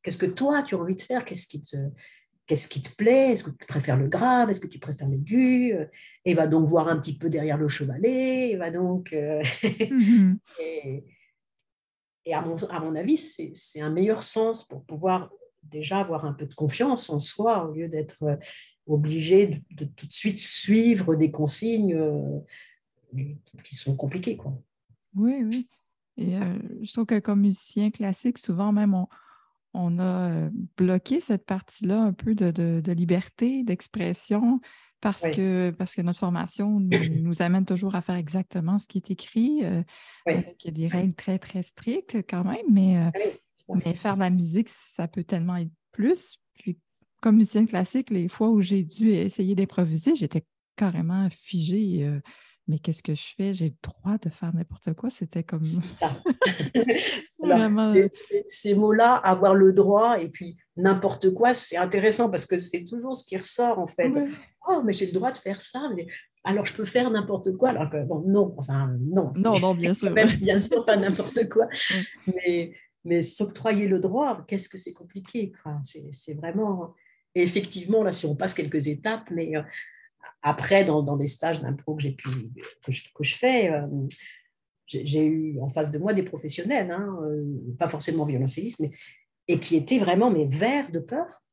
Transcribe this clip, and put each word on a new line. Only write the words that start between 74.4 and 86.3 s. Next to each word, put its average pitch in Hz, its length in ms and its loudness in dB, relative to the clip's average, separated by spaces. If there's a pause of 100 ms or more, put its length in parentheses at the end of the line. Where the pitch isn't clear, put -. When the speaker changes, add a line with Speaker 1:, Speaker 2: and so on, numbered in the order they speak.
Speaker 1:
qu'est-ce 190 220 -6
que - 80 -12
c'est 180 160 -10
compliqué, 190 580 -10 (120)
quoi. 147 200 -8
C'est, 143 300 -14
c'est 151 220 -14
vraiment, 175 580 -4 (420)
et 180 80 4
effectivement, 190 600 0
là, 185 100 0
si - 120 -4
on 147 120 -2
passe 185 160 -4
quelques 151 340 -2
étapes, 214 440 -4
mais, 160 260 -4
euh, 151 60 -4 (800)
après, 196 440 4
dans, 151 180 2
dans 139 140 -2
des 143 100 0
stages 160 340 -2
d'impro 139 340 -6
que 151 60 -8
j'ai 139 120 -2
pu, 135 160 -12 (560)
que 131 80 -6
je, - 80 -6 (120)
que - 120 -6
je - 100 -2
fais, 247 340 2
euh, 147 160 0 (1000)
j'ai, 135 200 -8
j'ai 156 200 2
eu 156 340 -2
en 131 80 -4
face 147 240 -2
de 151 60 -6
moi 196 160 -2
des 190 100 0
professionnels, 180 680 -4